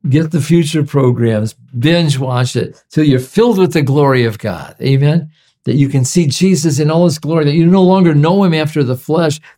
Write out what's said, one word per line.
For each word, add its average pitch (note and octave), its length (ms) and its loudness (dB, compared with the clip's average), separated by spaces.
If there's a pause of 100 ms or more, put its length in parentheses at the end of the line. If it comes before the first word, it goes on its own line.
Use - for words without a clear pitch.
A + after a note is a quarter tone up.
Get D#3 220 0
the D3+ 100 -2
future D#3 420 0
programs. A#2 680 -2 (240)
Binge D3+ 400 0
watch B2+ 380 -4
it - 340 -8
till D#3 140 0
you're C3 160 2
filled G#3+ 400 0
with F3+ 140 2
the D#3 100 0
glory C3+ 420 2
of G#2+ 140 -6
God. E2+ 420 -10
Amen? D3 480 0 (360)
That A2+ 100 -2
you C#3 120 2
can C#3 160 0
see E3+ 220 0
Jesus D#3 540 0
in D3+ 100 0
all E3 160 2
his E3 140 -2
glory, D#3 260 -2
that D3 80 0
you E3 140 2
no F#3 160 4
longer F3+ 320 4
know E3+ 280 2
him E3+ 120 0
after D#3 280 -2
the B2 140 -4
flesh, D#3 420 -2 (180)